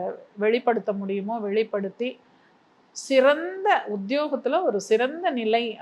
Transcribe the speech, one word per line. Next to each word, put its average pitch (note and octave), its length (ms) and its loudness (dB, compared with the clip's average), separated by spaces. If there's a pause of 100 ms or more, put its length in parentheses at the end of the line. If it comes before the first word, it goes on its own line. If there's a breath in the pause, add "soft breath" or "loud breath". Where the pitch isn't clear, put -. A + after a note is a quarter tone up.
(340)
வெளிப்படுத்த A3 600 0
முடியுமோ G3 440 -4
வெளிப்படுத்தி G#3+ 800 -4 (720 soft breath)
சிறந்த D#4+ 920 2 (120)
உத்தியோகத்துல C#4 680 -2
ஒரு G#3 180 0
சிறந்த C4+ 480 0
நிலை A3+ 520 0